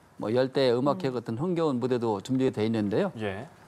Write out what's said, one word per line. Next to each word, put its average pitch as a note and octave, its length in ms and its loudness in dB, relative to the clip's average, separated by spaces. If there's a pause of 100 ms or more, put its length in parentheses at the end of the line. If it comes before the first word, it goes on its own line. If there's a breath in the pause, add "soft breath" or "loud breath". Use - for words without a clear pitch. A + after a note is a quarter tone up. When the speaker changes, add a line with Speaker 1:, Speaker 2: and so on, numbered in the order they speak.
(160)
Speaker 1:
뭐 G#2+ 160 -4
열대 C3 400 4
음악회 C#3 360 0
Speaker 2:
음. B2+ 60 -4
Speaker 1:
같은 A#2 220 -4
흥겨운 D#3+ 440 0
무대도 A#2 400 0
준비가 C3 300 0
돼 G#2+ 160 0
있는데요. A2+ 520 0
Speaker 3:
예. G#2+ 300 -6 (180)